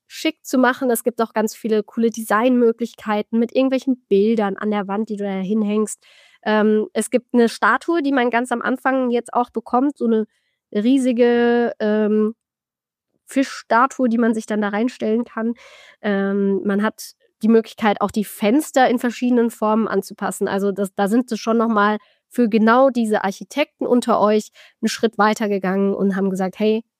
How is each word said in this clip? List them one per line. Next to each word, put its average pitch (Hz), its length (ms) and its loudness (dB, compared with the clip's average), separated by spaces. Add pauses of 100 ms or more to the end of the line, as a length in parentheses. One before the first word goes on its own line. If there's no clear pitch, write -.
schick - 360 -6
zu - 140 -2
machen. 254 320 2
Es 233 140 0
gibt 233 180 -2
auch 220 120 -4
ganz 220 220 -2
viele 214 280 -2
coole 226 260 -2
Designmöglichkeiten 226 1300 0
mit 240 180 0
irgendwelchen 262 540 0
Bildern 202 480 2
an 208 140 -4
der 208 160 -2
Wand, 214 220 -4
die 208 80 -8
du 202 80 -6
da 202 40 -4
hinhängst. 208 720 -2 (400)
Ähm, 214 500 2
es - 180 -4
gibt - 220 -2
eine 233 160 4
Statue, 269 520 0
die 277 100 -2
man 247 200 0
ganz 240 200 -2
am 233 120 -4
Anfang 262 480 -2
jetzt 240 220 -4
auch 240 180 -2
bekommt, 254 460 -2
so 240 80 -4
eine 220 200 2 (480)
riesige, 240 1080 2
ähm, 214 540 0 (920)
Fischstatue, 254 800 0
die 226 80 0
man 233 160 2
sich 220 120 -6
dann 214 160 -2
da 202 80 -2
reinstellen 226 540 -2
kann. 233 300 -6 (480)
Ähm, 196 640 0
man 202 180 0
hat - 300 -6 (300)
die 214 40 0
Möglichkeit, 220 540 2
auch 202 100 -2
die 208 140 -4
Fenster 254 640 2
in 233 100 0
verschiedenen 240 520 0
Formen 214 360 0
anzupassen. 196 600 -4
Also 196 240 -2
das, 190 240 -4
da 202 120 0
sind 247 220 0
sie 214 80 -4
schon 226 200 -2
noch 226 120 2
mal 208 280 2 (320)
für 240 200 0
genau 226 400 6
diese 226 340 0
Architekten 208 640 -4
unter 240 340 2
euch 214 300 2 (320)
einen 226 80 0
Schritt - 280 -4
weiter 214 320 0
gegangen 196 440 0
und 190 220 0
haben 196 140 -2
gesagt, 185 300 -4
„Hey, 220 240 0 (160)